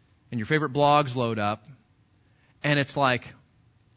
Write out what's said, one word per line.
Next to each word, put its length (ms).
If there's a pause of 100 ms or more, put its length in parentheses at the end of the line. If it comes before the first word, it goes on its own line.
(300)
and 80
your 80
favorite 280
blogs 420
load 220
up, 280 (960)
and 160
it's 160
like, 380 (640)